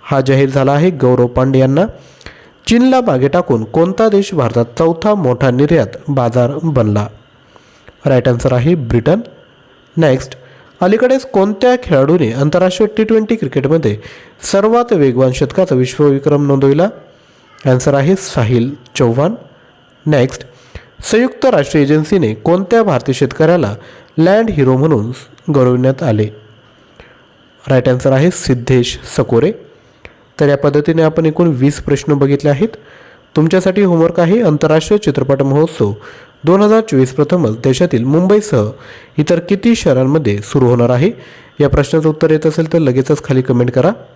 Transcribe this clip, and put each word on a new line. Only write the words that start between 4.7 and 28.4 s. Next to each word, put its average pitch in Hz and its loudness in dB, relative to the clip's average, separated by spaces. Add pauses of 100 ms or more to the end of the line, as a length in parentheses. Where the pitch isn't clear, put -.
चौथा 165 0
मोठा 131 0
निर्यात 139 0 (120)
बाजार 123 0 (120)
बनला? 110 0 (1000)
राईट 127 2
आन्सर 123 0
आहे 127 0
ब्रिटन. 127 0 (760)
नेक्स्ट, 135 0 (440)
अलीकडेच 247 0
कोणत्या 208 0
खेळाडूने 147 2
आंतरराष्ट्रीय 180 0
टी 220 0
ट्वेंटी 220 0
क्रिकेटमध्ये 135 -2 (560)
सर्वात 226 2
वेगवान 131 2
शतकाचा 151 -2
विश्वविक्रम 143 0
नोंदविला? 139 2 (800)
आन्सर 131 2
आहे 143 2
साहिल 123 -2 (200)
चौहान. 139 0 (720)
नेक्स्ट, 135 -2 (640)
संयुक्त 254 0
राष्ट्र 165 0
एजन्सीने 151 2
कोणत्या 190 0
भारतीय 139 -2
शेतकऱ्याला 143 0 (440)
लँड 208 2
हिरो 131 2
म्हणून 127 0 (400)
गौरविण्यात 127 0
आले? 107 0 (1400)
राईट 131 2
आन्सर 127 0
आहे 143 2
सिद्धेश 123 -2 (180)